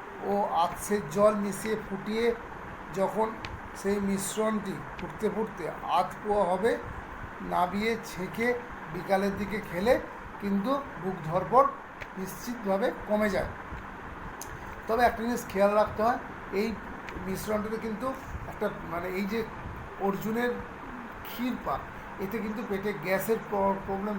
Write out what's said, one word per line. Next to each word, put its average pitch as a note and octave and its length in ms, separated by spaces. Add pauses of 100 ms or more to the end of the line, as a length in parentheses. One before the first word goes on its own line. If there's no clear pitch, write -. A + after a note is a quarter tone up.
(320)
ও - 20 (300)
আধ F3+ 100 (120)
সের G#3 180 (120)
জল G#3 200
মিশিয়ে G3+ 400 (100)
ফুটিয়ে, G#3 400 (680)
যখন F#3+ 320 (540)
সেই G3+ 180
মিশ্রণটি G3 760 (220)
ফুটতে G3 380
ফুটতে G#3 280 (340)
আধ F#3 120 (140)
পোয়া G#3 280
হবে, F#3+ 200 (680)
নাবিয়ে F3+ 500 (140)
ছেঁকে F#3 420 (460)
বিকালের G3 440
দিকে G3+ 200 (140)
খেলে G3 220 (480)
কিন্তু G3+ 300 (300)
বুক F3+ 240
ধরপড় F#3+ 420 (500)
নিশ্চিতভাবে G3+ 720 (200)
কমে G#3 220
যায়। F#3+ 200 (1400)
তবে A3+ 160
একটা G#3+ 200
জিনিস A#3+ 280
খেয়াল G3+ 220
রাখতে G#3+ 300
হয়, C4 160 (320)
এই G#3 160 (580)
মিশ্রণটিতে G#3 520
কিন্তু A3 300 (440)
একটা, - 160 (240)
মানে, E3+ 160
এই F#3 180
যে G#3+ 140 (600)
অর্জুনের A3 520 (720)
ক্ষীর A#3+ 320 (100)
পা, D3 100 (440)
এতে G3 200
কিন্তু G#3+ 300
পেটে G3+ 220 (140)
গ্যাসের F#3+ 340 (100)
প্র-, G3 360
প্রবলেম G3 340